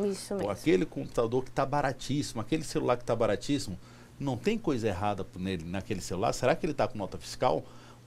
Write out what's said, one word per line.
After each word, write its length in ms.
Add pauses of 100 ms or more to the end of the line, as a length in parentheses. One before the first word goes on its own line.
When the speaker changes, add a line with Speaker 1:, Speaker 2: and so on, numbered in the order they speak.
Speaker 1:
Isso 280
Speaker 2:
Ou 60
Speaker 1:
mesmo. 120
Speaker 2:
aquele 340
computador 580
que 80
tá 140
baratíssimo, 760
aquele 220
celular 340
que 80
tá 100
baratíssimo, 640 (400)
não 160
tem 220
coisa 300
errada 380 (120)
nele, 260
naquele 380
celular? 320
Será 200
que 120
ele 80
tá 120
com 120
nota 200
fiscal? 460 (440)